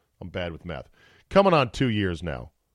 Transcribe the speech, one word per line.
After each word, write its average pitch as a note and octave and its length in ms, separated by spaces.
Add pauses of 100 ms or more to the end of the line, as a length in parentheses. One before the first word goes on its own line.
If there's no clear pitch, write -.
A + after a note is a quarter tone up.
(200)
I'm F2+ 80
bad F2 240
with D#2+ 140
math. D2+ 240 (400)
Coming G3 240
on C#3 160
two C3 180
years F#2+ 340
now C#2 300 (240)